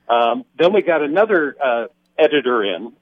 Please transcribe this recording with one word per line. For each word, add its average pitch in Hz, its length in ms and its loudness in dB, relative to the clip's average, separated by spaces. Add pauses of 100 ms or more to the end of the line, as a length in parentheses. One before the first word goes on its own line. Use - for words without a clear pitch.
Um, 117 360 0 (140)
then 170 160 2
we 196 80 2
got 160 200 0
another, 160 600 0
uh, 117 240 -2 (320)
editor 139 460 2
in 98 380 -6